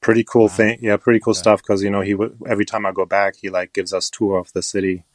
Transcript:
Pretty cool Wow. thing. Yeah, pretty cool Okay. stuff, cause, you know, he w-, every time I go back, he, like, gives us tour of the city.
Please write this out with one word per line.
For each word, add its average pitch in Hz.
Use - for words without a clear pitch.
Pretty 113
cool 117
Wow. 107
thing. 110
Yeah, 104
pretty 117
cool 113
Okay. 104
stuff, 107
cause, 98
you 101
know, 101
he 98
w-, 101
every 104
time 107
I 95
go 95
back, 98
he, 98
like, 90
gives 92
us 92
tour 98
of -
the 90
city. 92